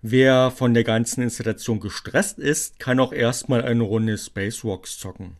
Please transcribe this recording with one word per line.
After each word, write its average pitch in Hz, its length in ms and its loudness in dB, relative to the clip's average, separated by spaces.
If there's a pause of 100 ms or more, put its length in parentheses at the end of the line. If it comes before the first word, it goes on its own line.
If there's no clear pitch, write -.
Wer 127 460 6
von 123 220 2
der 117 100 6
ganzen 113 380 0
Installation 113 580 -4
gestresst - 580 -4
ist, 147 400 -2
kann 127 220 0
auch 131 140 2
erstmal 120 500 0
eine 117 200 0
Runde 110 340 0
Spacewalks 101 800 -6
zocken. 92 420 -14